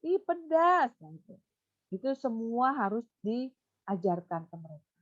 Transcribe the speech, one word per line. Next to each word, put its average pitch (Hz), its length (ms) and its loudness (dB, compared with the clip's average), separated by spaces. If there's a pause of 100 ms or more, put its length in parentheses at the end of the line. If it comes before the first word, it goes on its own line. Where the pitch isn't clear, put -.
Ih, 359 200 2
pedas. 330 640 4 (120)
Nah, 156 140 -18
gitu. - 180 -20 (600)
Itu 190 140 -4 (160)
semua 233 440 0 (120)
harus 214 240 0 (220)
diajarkan 196 1200 -4
ke - 140 -18
mereka. 160 380 -20